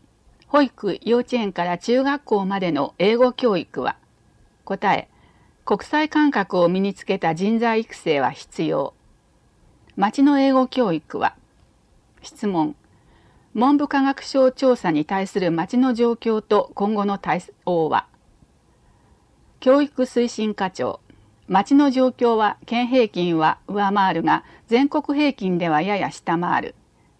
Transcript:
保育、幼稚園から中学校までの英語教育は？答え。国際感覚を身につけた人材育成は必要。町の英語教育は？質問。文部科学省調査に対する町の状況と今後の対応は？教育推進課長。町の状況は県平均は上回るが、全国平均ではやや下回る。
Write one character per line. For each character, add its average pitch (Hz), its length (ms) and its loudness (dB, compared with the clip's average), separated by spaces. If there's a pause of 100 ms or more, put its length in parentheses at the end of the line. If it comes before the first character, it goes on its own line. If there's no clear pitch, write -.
(460)
保 294 160 2
育、 208 400 -4
幼 233 160 0
稚 247 200 -2
園 202 140 -4
か 180 120 -4
ら 175 160 -4
中 254 240 0
学 277 200 -4
校 202 220 -2
ま 196 140 -4
で 180 120 -2
の 143 280 -4
英 208 160 2
語 247 180 4
教 214 240 0
育 - 240 -8
は？ 120 160 -6 (640)
答 196 300 -2
え。 - 160 -4 (560)
国 202 180 -2
際 302 240 -2
感 302 220 2
覚 196 300 -2
を 170 100 4
身 185 120 0
に 196 120 -2
つ - 100 -20
け 196 140 -2
た 160 160 -2
人 202 240 -2
材 226 240 0
育 - 140 -16
成 143 260 -2
は 123 80 0
必 - 320 -10
要。 151 320 -4 (1000)
町 202 260 0
の 277 180 4
英 269 120 2
語 262 160 2
教 220 260 0
育 - 240 -8
は？ - 180 -2 (880)
質 - 260 -10
問。 165 280 -2 (800)
文 269 240 4
部 285 100 -2
科 277 140 0
学 269 220 -2
省 262 280 2
調 254 240 2
査 190 140 -2
に 151 160 0
対 196 220 -2
す - 120 -6
る 180 120 0
町 170 260 -2
の 254 160 2
状 233 200 0
況 220 280 -2
と - 320 0
今 208 220 -2
後 202 100 -2
の 202 140 -2
対 175 240 -4 (220)
応 165 220 0
は？ 123 200 -2 (1500)
教 277 240 4
育 262 200 -4
推 240 240 0
進 214 280 -6
課 185 160 -4
長。 - 300 -6 (460)
町 196 280 2
の 285 160 6
状 254 160 2
況 240 280 0
は 214 300 0
県 240 220 -2
平 240 220 2
均 175 280 -2
は 156 300 0
上 202 240 -2
回 190 200 2
る 165 120 -4
が、 156 200 0 (220)
全 262 240 2
国 294 300 -2
平 294 140 0
均 185 260 -2
で 170 100 -2
は 156 140 0
や 202 140 -2
や 139 120 -4
下 170 300 -4
回 156 240 -2
る。 - 120 -14 (440)